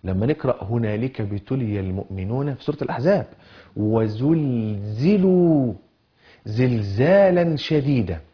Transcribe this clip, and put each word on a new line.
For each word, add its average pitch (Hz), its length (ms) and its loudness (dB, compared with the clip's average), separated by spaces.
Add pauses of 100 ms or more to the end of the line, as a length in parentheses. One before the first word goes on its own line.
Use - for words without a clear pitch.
لما 95 220 0
نقرأ 139 380 -2
هنالك 113 560 -4
ابتلي 104 600 -4
المؤمنون 98 760 -6
في - 100 -16
سورة 151 180 -4
الأحزاب، 131 440 -2 (500)
وزلزلوا 123 2000 2 (720)
زلزالاً 127 1120 2
شديداً 127 640 0 (140)